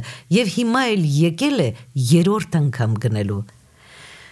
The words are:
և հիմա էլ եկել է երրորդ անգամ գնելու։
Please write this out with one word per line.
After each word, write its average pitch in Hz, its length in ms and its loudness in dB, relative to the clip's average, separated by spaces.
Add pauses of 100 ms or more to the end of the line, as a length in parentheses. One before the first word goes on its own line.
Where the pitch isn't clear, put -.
(260)
և 202 260 2
հիմա 240 320 0
էլ 208 260 0
եկել 170 540 2
է 120 40 0 (340)
երրորդ 170 560 2
անգամ 113 400 0
գնելու։ 104 400 -2 (920)